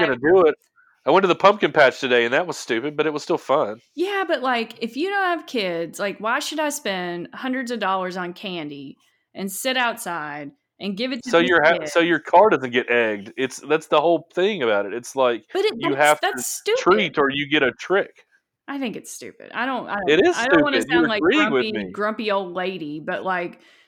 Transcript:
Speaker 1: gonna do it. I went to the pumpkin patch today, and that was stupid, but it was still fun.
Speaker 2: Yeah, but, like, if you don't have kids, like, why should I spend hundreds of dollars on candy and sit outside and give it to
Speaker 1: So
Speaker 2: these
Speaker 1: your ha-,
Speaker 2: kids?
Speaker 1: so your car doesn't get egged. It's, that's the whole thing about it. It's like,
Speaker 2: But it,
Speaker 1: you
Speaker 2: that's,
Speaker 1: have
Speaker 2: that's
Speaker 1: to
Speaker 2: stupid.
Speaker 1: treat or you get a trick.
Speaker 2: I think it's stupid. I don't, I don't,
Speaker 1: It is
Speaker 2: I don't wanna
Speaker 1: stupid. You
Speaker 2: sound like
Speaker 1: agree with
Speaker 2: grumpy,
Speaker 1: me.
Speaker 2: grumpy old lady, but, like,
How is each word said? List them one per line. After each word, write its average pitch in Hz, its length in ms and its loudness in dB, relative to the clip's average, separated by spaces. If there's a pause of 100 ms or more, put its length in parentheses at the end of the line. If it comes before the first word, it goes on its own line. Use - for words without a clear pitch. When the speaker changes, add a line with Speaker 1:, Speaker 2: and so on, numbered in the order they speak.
Speaker 1:
gonna 123 120 -2
do 175 280 6
it. 147 80 2 (500)
I 127 60 2
went 190 120 6
to 190 40 2
the 165 80 4
pumpkin 190 380 4
patch 135 260 6
today, 123 260 4
and 120 80 0
that 165 140 2
was 147 100 -8
stupid, 135 380 -4
but 147 120 0
it 156 60 0
was 147 100 -6
still 160 160 -2
fun. 120 420 -2 (140)
Speaker 2:
Yeah, 381 300 -4
but, 311 180 -2
like, 233 400 -4
if 233 120 -10
you 339 140 -4
don't 403 140 -2 (140)
have 311 100 -12
kids, 170 520 -6
like, 202 200 -6
why 226 200 -2
should 302 200 -8
I 302 100 -2
spend 180 640 -6
hundreds 262 380 -6
of 233 80 -6
dollars 190 380 -4
on 175 160 -8
candy 151 640 -12 (360)
and 190 180 -8
sit 262 260 -4
outside 160 760 -6 (280)
and 196 160 -6
give 247 160 -4
it 233 120 -8
to 254 80 -10
Speaker 1:
So 170 80 6
Speaker 2:
these 175 100 2
Speaker 1:
your 165 140 4
ha-, 170 160 4
Speaker 2:
kids? 156 120 -6
Speaker 1:
so 170 100 4
your 165 180 2
car 196 320 6
doesn't 131 180 0
get 120 220 0
egged. 110 440 0
It's, 131 260 -4
that's 151 260 -2
the 156 120 4
whole 165 340 2
thing 185 280 0
about 104 240 2
it. 98 80 -8
It's 120 220 -10
like, 123 360 0
Speaker 2:
But 403 140 -2
it, - 140 0
Speaker 1:
you - 160 -2
Speaker 2:
that's, 294 120 4
Speaker 1:
have - 140 4
Speaker 2:
that's 254 220 -4
Speaker 1:
to - 40 -8
Speaker 2:
stupid. - 360 -2
Speaker 1:
treat 185 340 2
or 139 140 2
you 143 180 -6
get 147 140 2
a 120 80 2
trick. - 540 -4 (420)
Speaker 2:
I 277 100 -10
think 233 180 -6
it's - 160 -16
stupid. - 440 -18
I 233 100 -6
don't, 254 240 -6
I - 60 -6
don't, 104 140 -4
Speaker 1:
It 170 160 6
is 180 120 2
Speaker 2:
I 233 100 -2
don't 302 140 6
wanna 294 160 0
Speaker 1:
stupid. 110 140 -2
You 247 80 4
Speaker 2:
sound 165 100 2
like 220 80 0
Speaker 1:
agree 185 200 2
with 311 120 2
Speaker 2:
grumpy, 123 240 0
Speaker 1:
me. 95 180 -6
Speaker 2:
grumpy 208 400 -4
old 190 220 -2
lady, 175 460 -8
but, 180 260 -8
like, 180 340 -6 (280)